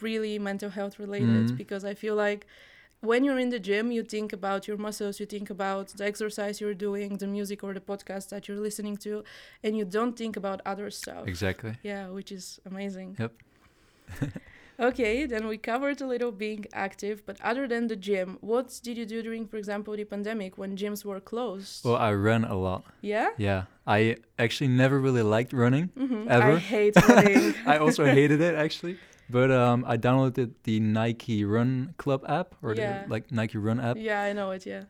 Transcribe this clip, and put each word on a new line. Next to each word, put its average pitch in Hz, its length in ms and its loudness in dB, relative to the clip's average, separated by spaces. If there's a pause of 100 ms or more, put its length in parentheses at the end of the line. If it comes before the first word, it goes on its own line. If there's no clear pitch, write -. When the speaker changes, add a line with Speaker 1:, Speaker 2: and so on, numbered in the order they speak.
Speaker 1:
really 220 360 -2
mental 202 320 -6
health 202 280 -8
related, 120 500 2
Speaker 2:
Mm. 123 80 -2
Speaker 1:
because 196 300 -8
I 202 80 -6
feel 214 220 -4
like 208 300 0 (540)
when 233 240 2
you're 269 220 2
in - 20 0
the 247 100 -2
gym, 202 380 0
you 226 60 -2
think 214 320 -6
about 196 340 -4
your 208 80 -4
muscles, 208 440 -6
you 208 60 -8
think 202 220 -8
about 196 380 -4 (100)
the 202 80 -6
exercise 208 560 -4
you're 208 140 -4 (140)
doing, 202 280 -4
the 196 100 -6
music 202 380 -6
or 196 80 -8
the 185 80 -10
podcast 196 480 -10
that 202 180 -12
you're 202 220 -8
listening 208 300 -8
to, 208 260 -8 (400)
and 214 140 0
you 208 80 -2
don't 226 320 -2
think 220 180 -6
about 190 300 -6
other 202 240 -6
stuff. - 360 -12
Speaker 2:
Exactly. 101 560 -4
Speaker 1:
Yeah, 101 280 -10
which - 200 -12
is 185 360 -16
amazing. 190 520 -10
Speaker 2:
Yep. 113 140 -6 (760)
<laughs> - 120 -10 (580)
Speaker 1:
Okay, 247 480 0
then 220 200 -4
we 220 120 -6
covered 277 420 -4
a 269 60 -8
little 240 260 -4
being 208 400 -6
active, 202 540 -6
but 196 160 -12
other 247 260 -2
than 233 200 -2
the 220 80 -6
gym, 185 440 -4
what 240 420 -4
did 233 140 -8
you 233 80 -6
do 220 180 -6
during, 226 240 -8
for 220 120 -10
example, 208 360 -6
the 214 100 -6
pandemic 202 520 -6
when 196 180 -8
gyms 208 300 -6
were 196 160 -8
closed? 196 640 -8
Speaker 2:
Well, 120 120 2
I 117 160 2
ran 110 320 2
a 110 120 -4
lot. 92 280 -2 (180)
Speaker 1:
Yeah? 214 340 0
Speaker 2:
Yeah. 98 280 0 (220)
I 110 300 4 (220)
actually 117 300 0
never 131 300 6
really 131 240 4
liked 110 300 2
running, 135 460 4
Speaker 1:
Mm-hmm. 247 320 -2
Speaker 2:
ever. 123 220 8
Speaker 1:
I 160 40 6
hate 208 400 4 (100)
running. 202 540 8
Speaker 2:
<laughs> - 60 -10
I 147 100 6
also 151 300 4
hated 143 340 8
it, 170 140 4
actually. 160 420 -4 (360)
But, 127 200 4
um, 120 340 4
I 123 100 0
downloaded 123 580 2 (100)
the 110 160 2
Nike 110 640 0
Run 127 540 0
Club - 280 -2
app, 165 360 -2
or 117 120 -2
Speaker 1:
Yeah. 101 300 -2
Speaker 2:
the, - 80 -10
like, 113 180 -4
Nike 110 280 -2
Run 110 200 0
app. 123 180 -2
Speaker 1:
Yeah, 214 260 -2
I 202 100 -2
know 202 180 -4
it, 190 160 -10
yeah. 196 240 -12